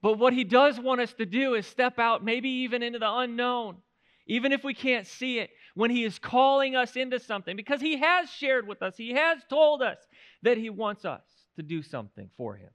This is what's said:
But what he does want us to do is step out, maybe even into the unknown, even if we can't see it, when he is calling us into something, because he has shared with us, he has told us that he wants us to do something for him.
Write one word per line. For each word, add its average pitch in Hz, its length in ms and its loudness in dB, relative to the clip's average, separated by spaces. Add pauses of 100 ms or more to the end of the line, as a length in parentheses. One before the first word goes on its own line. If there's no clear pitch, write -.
But 214 160 2
what 247 160 6
he 247 100 0
does 247 340 6
want 247 220 0
us 233 140 -4
to 226 100 -4
do 240 300 0
is 214 120 -2
step 247 320 -2
out, 233 240 2
maybe 233 280 -2
even 247 320 -4
into 240 160 -6
the 220 120 0
unknown, 240 680 -2 (500)
even 233 260 0
if 277 100 -2
we 277 120 -6
can't 247 320 -2
see 254 320 -6
it, 214 120 -6 (240)
when 226 160 0
he 240 140 0
is 208 140 -6
calling 269 580 2
us 247 200 -2
into 254 220 -4
something, 202 380 -8
because 240 240 -4
he 311 160 -2
has 330 320 2
shared 262 400 -2
with 202 140 -10
us, 190 140 -6
he 226 160 -10
has 311 260 2 (100)
told 302 320 6
us 226 160 -2 (460)
that 226 160 4
he 226 100 -6
wants 208 380 -6
us 143 160 -8 (340)
to 165 60 -12
do 156 200 -6
something 104 540 -12
for 110 200 -10
him. 98 180 -20